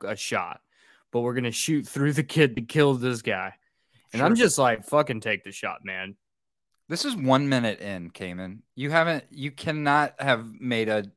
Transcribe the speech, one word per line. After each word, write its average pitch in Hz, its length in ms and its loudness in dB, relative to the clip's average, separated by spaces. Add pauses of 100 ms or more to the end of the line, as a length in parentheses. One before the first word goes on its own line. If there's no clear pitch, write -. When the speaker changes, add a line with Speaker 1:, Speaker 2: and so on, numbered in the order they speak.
Speaker 1:
a 101 120 -6
shot, 92 460 -6 (500)
but 120 100 0
we're 120 120 -2
gonna 123 180 -2
shoot 151 360 -2
through 139 260 0
the 135 100 0
kid 139 320 4
to 123 60 -2
kill 143 320 4
this 123 300 -2
guy." 95 320 -4 (580)
And 117 80 -2
I'm 190 140 6
Speaker 2:
Sure. 240 100 6
Speaker 1:
just - 140 2
like, 117 260 2
"Fucking 143 360 0
take 107 220 -2
the 98 80 -14
shot, - 320 -10
man." 95 320 -10 (720)
Speaker 3:
This 170 160 -6
is 269 120 -4
one 139 340 2
minute 117 320 0
in, 92 300 -8
Cayman. 92 500 -10 (140)
You 143 160 -6
haven't, 165 400 2
you 139 180 -8
cannot 147 720 0
have 120 240 2 (160)
made 117 260 0
a, 104 300 0